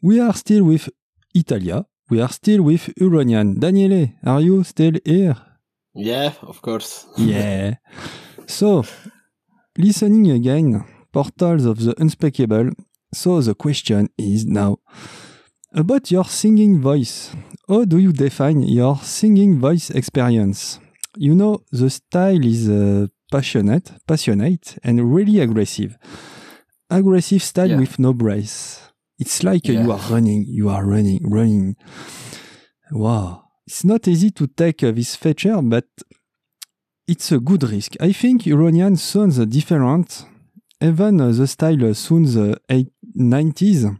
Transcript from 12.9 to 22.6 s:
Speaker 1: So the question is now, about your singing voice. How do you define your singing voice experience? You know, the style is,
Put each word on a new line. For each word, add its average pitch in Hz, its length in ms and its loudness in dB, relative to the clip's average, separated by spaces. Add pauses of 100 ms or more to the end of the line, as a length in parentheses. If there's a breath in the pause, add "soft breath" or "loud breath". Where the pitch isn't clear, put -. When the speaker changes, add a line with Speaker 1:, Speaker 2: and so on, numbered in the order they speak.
Speaker 1:
So 175 280 0
the 113 160 0
question 107 600 -2
is 107 300 -2
now, 101 300 -2 (1000 loud breath)
about 220 380 -2
your 180 140 0
singing 214 540 2
voice. 135 540 -4 (340 loud breath)
How 214 160 2
do 170 140 2
you 190 140 4
define 139 500 0
your 123 400 0
singing 202 560 2
voice 147 320 0
experience? 120 880 -2 (380 soft breath)
You 151 180 2
know, 208 380 0
the 131 180 0
style 180 560 -2
is, 113 220 0